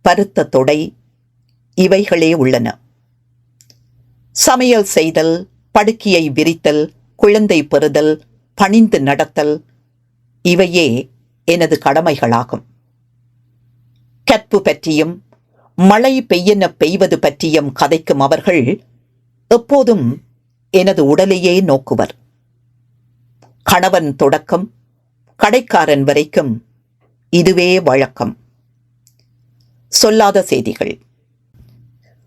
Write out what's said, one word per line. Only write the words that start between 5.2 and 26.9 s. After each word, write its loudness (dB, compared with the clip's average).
படுக்கையை 0
விரித்தல், -2
குழந்தை 2
பெறுதல், 0
பணிந்து 2
நடத்தல், -2
இவையே 0
எனது 0
கடமைகளாகும். -2
கற்பு -2
பற்றியும் -4
மழை 2
பெய்யென 0
பெய்வது 0
பற்றியும் -2
கதைக்கும் -2
அவர்கள் -2
எப்போதும் 0
எனது 2
உடலையே 2
நோக்குவர். -2
கணவன் 0
தொடக்கம் -2
கடைக்காரன் 0
வரைக்கும் -2